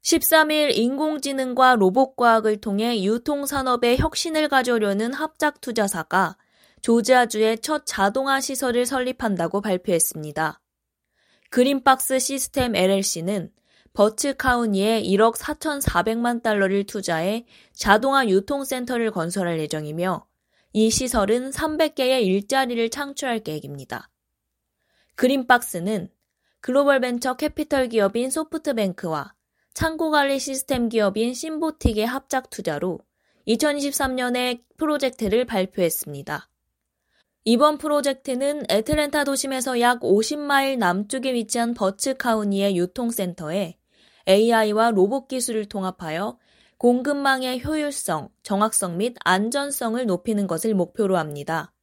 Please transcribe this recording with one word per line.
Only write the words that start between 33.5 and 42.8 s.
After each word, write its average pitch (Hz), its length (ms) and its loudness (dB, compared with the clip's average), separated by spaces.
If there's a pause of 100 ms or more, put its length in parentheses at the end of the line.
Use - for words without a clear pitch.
년에 247 480 -2 (140)
프로젝트를 254 680 0
발표했습니다. 165 1040 -4 (960)
이번 277 320 4
프로젝트는 285 920 -2
애틀랜타 294 540 0
도심에서 262 560 -2
약 240 240 2
오십 214 340 2
마일 269 400 0
남쪽에 214 560 0
위치한 233 400 -2
버츠 240 440 -2
카우니의 202 580 0
유통센터에 180 1040 -4 (480)